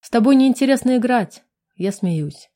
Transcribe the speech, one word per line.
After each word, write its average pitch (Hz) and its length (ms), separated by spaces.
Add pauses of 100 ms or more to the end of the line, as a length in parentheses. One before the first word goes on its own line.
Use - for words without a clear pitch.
"С - 100
тобой 240 260
неинтересно 262 600
играть". 240 460 (320)
Я 190 180
смеюсь. 160 640